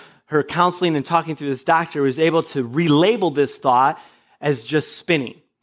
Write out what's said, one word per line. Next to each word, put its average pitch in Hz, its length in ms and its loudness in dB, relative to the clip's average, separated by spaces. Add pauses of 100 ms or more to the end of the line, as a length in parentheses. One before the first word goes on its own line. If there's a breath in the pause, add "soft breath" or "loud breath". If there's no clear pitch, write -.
(260 loud breath)
her 151 160 0
counseling 175 540 0
and 139 100 -4
talking 160 300 -2
through 143 140 -8
this 131 160 -6
doctor 165 360 0
was 139 180 0
able 160 240 2
to 127 240 -6
relabel 165 680 2
this 143 220 0
thought 135 440 2 (380 loud breath)
as 143 260 -2
just 147 320 -4
spinning. 143 420 -4 (240)